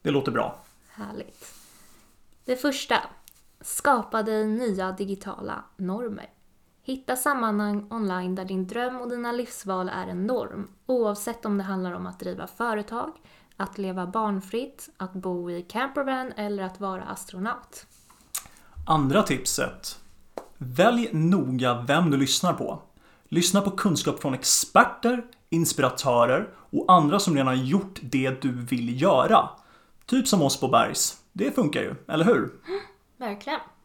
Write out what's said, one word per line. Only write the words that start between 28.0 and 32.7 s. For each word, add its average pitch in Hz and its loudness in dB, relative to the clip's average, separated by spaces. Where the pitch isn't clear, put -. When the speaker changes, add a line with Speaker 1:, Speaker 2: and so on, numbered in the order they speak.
Speaker 1:
det 131 -2
du 131 0
vill 120 -4
göra. 165 6
Typ 254 2
som 190 4
oss 135 2
på 131 0
Bergs. 113 2
Det 262 -2
funkar 151 0
ju, 104 -6
eller 160 0
hur? 160 4